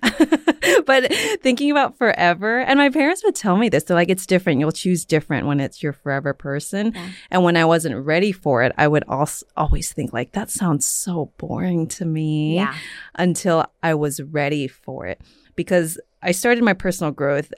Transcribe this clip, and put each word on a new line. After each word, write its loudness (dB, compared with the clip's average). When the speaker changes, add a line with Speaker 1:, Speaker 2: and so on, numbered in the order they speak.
Speaker 1:
<laughs> -
But 4
thinking 2
about 0
forever, 2
and 2
my 4
parents 0
would 2
tell 2
me 2
this, 2
they're 0
like, 4
"It's 0
different. 2
You'll 0
choose -2
different 0
when 0
it's -8
your -4
forever -4
person." -6
Speaker 2:
Yeah. -12
Speaker 1:
And 4
when 4
I 4
wasn't 0
ready 2
for 0
it, 2
I 4
would 2
als-, -4
always 0
think, -6
like, -6
"That -4
sounds 0
so -4
boring -4
to -8
me," -2
Speaker 2:
Yeah. -2
Speaker 1:
until 0
I 0
was -2
ready -4
for -14
it. -10
Because 0
I -2
started 2
my 4
personal -2
growth -2